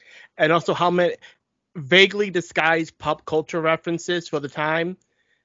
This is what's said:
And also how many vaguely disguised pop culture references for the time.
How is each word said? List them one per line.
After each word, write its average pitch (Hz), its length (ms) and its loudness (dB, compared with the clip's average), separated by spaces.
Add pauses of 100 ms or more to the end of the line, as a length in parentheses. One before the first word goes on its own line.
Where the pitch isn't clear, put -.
(380)
And 156 160 2
also 170 200 0
how 175 160 2
many 175 260 2 (600)
vaguely 190 540 4
disguised 165 680 -2
pop 156 280 -6
culture 156 360 -4
references 165 680 -2
for 151 100 -4
the 143 80 -6
time. 160 500 -4 (480)